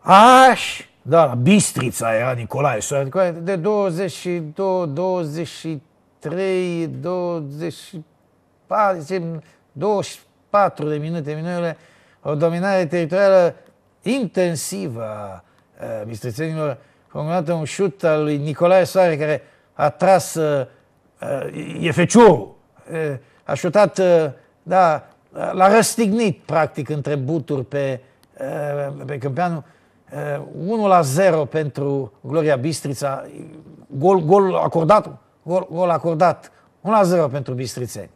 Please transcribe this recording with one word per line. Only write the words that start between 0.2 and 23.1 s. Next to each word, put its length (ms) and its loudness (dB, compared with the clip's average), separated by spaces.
da, 220 4
la 100 -2
Bistrița 800 2
era 180 0
Nicolae 480 -2
Soare. 240 -4
Nicolae, 260 -2
de 260 -6
douăzeci 560 -2
și 260 -6
două, 320 -2
douăzeci 640 -4
și 340 -10
trei, 680 -4
douăzeci, 1080 -8
douăzeci 380 -4
și 80 -18
patru 380 2
de 80 -2
minute, 380 -6
minuele, 420 -6
o 120 -4
dominare 520 0
teritorială 680 2
intensivă 1040 -4
a, 400 -12
a 220 -8
bistrițenilor, 720 -6
combinată 400 -4
un 120 -4
șut 400 -4
al 180 2
lui 140 -2
Nicolae 480 2
Soare, 320 2
care 260 -2
a 180 0
tras, 440 2
a, 340 -2
a, 260 -6
e 100 -2
feciorul, 640 6
a, 260 -6